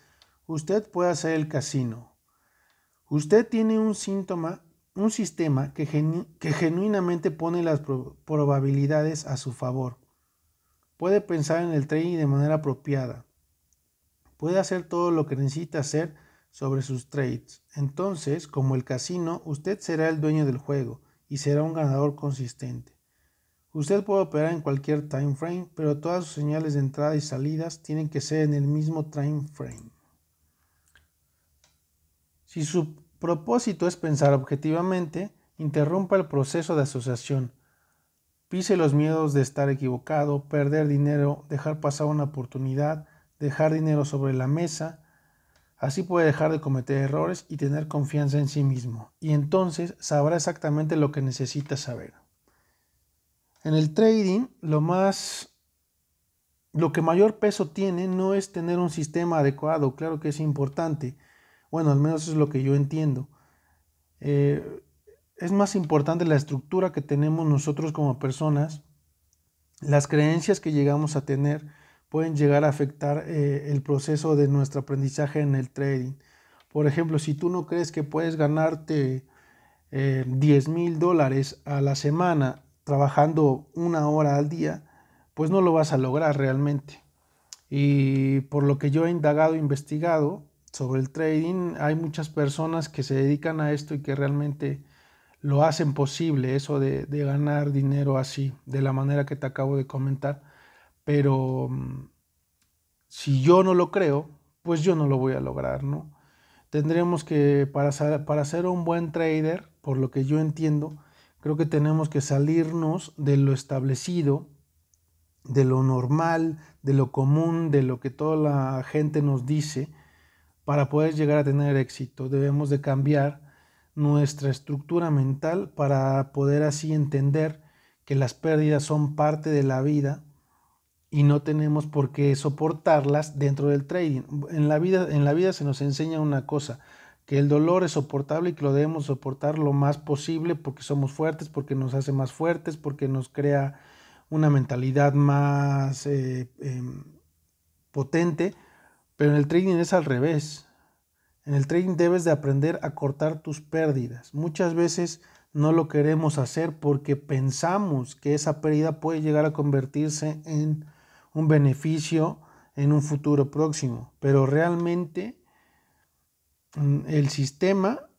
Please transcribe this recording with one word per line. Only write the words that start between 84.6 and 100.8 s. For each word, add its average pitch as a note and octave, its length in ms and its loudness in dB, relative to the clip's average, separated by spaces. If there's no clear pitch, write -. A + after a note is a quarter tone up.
pues D#3 160 -2
no G3 100 4
lo F3+ 120 6
vas D#3 200 2
a C3+ 60 2
lograr C#3+ 380 2
realmente. C#3 680 -2
Y C3+ 720 2
por C#3+ 220 0
lo C#3+ 140 4
que C#3+ 120 0
yo D#3+ 160 2
he E3+ 40 0
indagado D#3 440 4
e D#3+ 40 -2
investigado D3+ 840 -2
sobre C3 280 -2
el C3 100 -4
trading, D#3+ 680 -2
hay D3 160 0
muchas D#3 340 -6
personas D#3 600 -2
que C3+ 160 -8
se C3+ 100 -4
dedican C#3+ 460 0
a D3+ 120 0
esto D3 220 -6
y C#3+ 80 -6
que C#3 140 -4
realmente C#3+ 680 -4
lo C#3+ 220 2
hacen D3+ 320 2
posible, C#3 640 0
eso C#3 240 -2
de, C3+ 260 -2
de C#3+ 180 -4
ganar D3 460 0
dinero C#3 480 0
así, C3+ 340 -4
de C3+ 160 -2
la C3+ 100 0
manera C#3 340 0
que C#3+ 100 -8
te C#3 100 -8
acabo C#3 300 -2
de C3+ 100 -2
comentar. C#3 560 -4